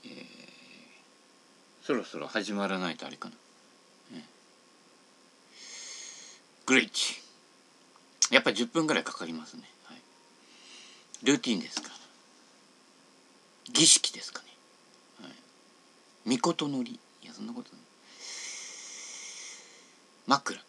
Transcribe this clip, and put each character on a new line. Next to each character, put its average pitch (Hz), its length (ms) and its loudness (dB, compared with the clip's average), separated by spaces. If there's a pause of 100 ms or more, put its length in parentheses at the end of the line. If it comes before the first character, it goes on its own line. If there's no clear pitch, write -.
え - 20 -16
ー、 - 60 -16 (1700)
そ 151 100 2
ろ 107 100 2
そ 85 160 -10
ろ 71 80 -6
始 104 260 -2
ま 101 140 0
ら 92 120 0
な 90 120 0
い 78 40 -4
と - 100 -10
あ 69 40 -10
れ - 80 -12
か - 120 -12
な。 - 60 -18 (800)
ね。 - 80 -14 (2500)
グ 131 100 6
レ 127 80 8
イ 107 60 -4
チ。 - 320 -2 (1080)
や 131 80 10
っ - 40 4
ぱ 143 100 4
十 113 120 2
分 160 220 2
ぐ 151 60 4
ら 90 80 4
い - 20 -8
か - 140 -6
か 90 80 -6
り 82 80 -6
ま 80 120 -8
す - 100 -16
ね。 80 80 -16 (220)
は - 100 -18
い。 - 20 -20 (1300)
ル 139 120 8
ー 127 40 0
テ 127 120 -2
ィ 101 60 4
ン - 20 0
で - 100 -6
す - 120 -4
か - 80 -14
ら。 - 60 -16 (1800)
儀 151 140 8
式 - 260 8
で - 100 -12
す - 100 -10
か - 120 -12
ね。 - 60 -20 (760)
は - 60 -14
い。 - 40 -18 (1040)
巫 165 180 4
女 143 220 0
の 127 60 0
り。 117 160 -8 (240)
い - 20 -20
や、 - 80 -16
そ 104 80 -12
ん 107 60 -6
な 120 60 -8
こ 247 100 -10
と - 100 -18
な - 60 -20
い。 - 20 -20 (2500)
枕。 - 420 4